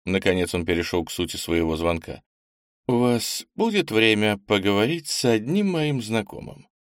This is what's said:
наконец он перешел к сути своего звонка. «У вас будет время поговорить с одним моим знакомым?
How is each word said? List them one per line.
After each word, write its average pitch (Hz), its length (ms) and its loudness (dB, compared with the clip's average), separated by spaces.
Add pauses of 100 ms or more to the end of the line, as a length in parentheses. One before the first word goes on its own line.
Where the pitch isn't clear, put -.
наконец 92 500 0
он 87 120 -2
перешел 85 400 0
к - 60 -14
сути 85 260 -6
своего 82 400 0
звонка. 82 440 -4 (640)
«У 123 100 2
вас 120 480 0 (100)
будет 208 340 0
время 107 480 4
поговорить 104 720 0
с - 160 -4
одним 139 480 2
моим 151 300 0
знакомым? - 680 -6 (280)